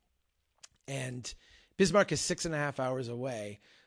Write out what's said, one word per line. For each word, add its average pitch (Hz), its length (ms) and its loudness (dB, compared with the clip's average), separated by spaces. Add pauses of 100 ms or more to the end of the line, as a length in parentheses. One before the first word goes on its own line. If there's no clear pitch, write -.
(880)
And 127 460 -6 (440)
Bismarck 190 340 6
is 151 100 2
six - 240 -2
and 165 100 -2
a 147 40 0
half 143 220 -2
hours 131 280 0
away. 120 520 -6 (260)